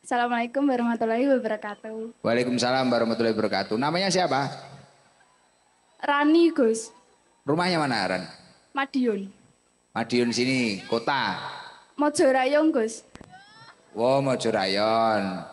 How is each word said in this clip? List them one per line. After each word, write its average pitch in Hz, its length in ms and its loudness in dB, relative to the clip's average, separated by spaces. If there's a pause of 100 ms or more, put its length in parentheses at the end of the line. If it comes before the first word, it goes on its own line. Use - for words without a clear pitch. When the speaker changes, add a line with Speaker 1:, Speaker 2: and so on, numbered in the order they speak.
Speaker 1:
Assalamualaikum 240 560 -2
warahmatullahi 233 720 0
wabarakatuh. 220 880 -6
Speaker 2:
Waalaikumsalam 123 640 0
warahmatullahi 117 480 0
wabarakatuh. 101 400 -2
Namanya 165 400 -2
siapa? 143 400 0 (1400)
Speaker 1:
Rani, 311 560 4
Gus. 226 400 0 (480)
Speaker 2:
Rumahnya 170 400 0
mana, 117 240 0
Ran? 92 180 -2 (540)
Speaker 1:
Madiun. 233 560 -2 (640)
Speaker 2:
Madiun 120 320 2
sini, 120 560 0
kota? 117 560 -2 (560)
Speaker 1:
Mojorayong, 294 720 2
Gus. 226 320 -2 (960)
Speaker 2:
Wow, 131 240 2
Mojorayon. 107 1200 0 (120)